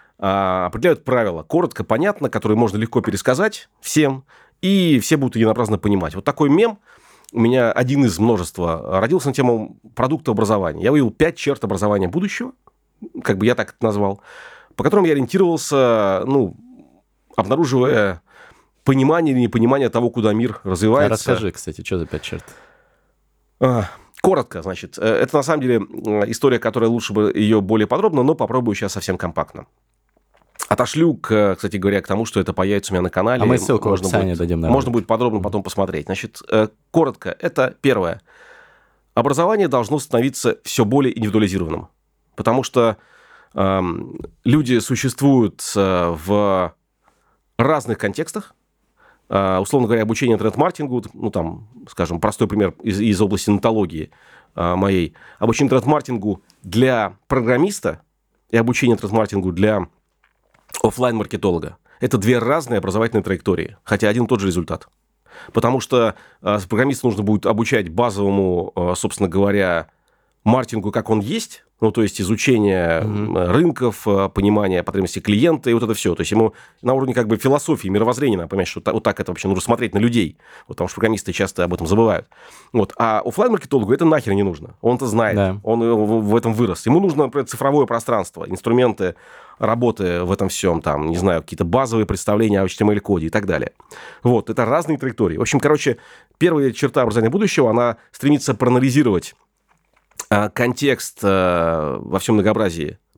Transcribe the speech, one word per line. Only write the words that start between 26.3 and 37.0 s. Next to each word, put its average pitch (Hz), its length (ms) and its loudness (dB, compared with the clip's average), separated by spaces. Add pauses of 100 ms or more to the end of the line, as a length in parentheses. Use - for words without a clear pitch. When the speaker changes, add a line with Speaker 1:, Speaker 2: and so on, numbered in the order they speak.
Speaker 1:
история, 123 280 2
которая 113 320 0
лучше 117 220 -2
бы 104 220 2
ее 107 260 4
более 107 260 2
подробно, 151 360 2
но 143 120 4
попробую 120 420 0
щас 101 160 -6
совсем 92 260 -4
компактно. - 480 -6 (1000)
Отошлю, 151 480 0
к, 104 400 0
кстати 101 200 -8
говоря, 98 260 0
к - 60 -16
тому, 107 180 -2
что - 140 -2
это 92 120 -4
появится 98 400 -2
у - 20 -2
меня 90 80 0
на 90 80 -2
канале. 117 320 0
Speaker 2:
А 107 40 2
мы 123 120 4
ссылку 117 300 0
в - 40 2
Speaker 1:
Можно 92 160 -2
Speaker 2:
описании 92 240 0
Speaker 1:
будет, 85 60 -2
Speaker 2:
дадим, 85 240 -2
да, 80 60 0
Speaker 1:
можно 98 60 4
Speaker 2:
может? 127 180 0
Speaker 1:
будет 117 140 -2
подробно 113 320 0
Speaker 2:
Мгм. 95 60 -4
Speaker 1:
потом 101 180 -4
посмотреть. 90 440 -4
Значит, - 440 -10
э, 107 180 2 (220)
коротко, 139 500 0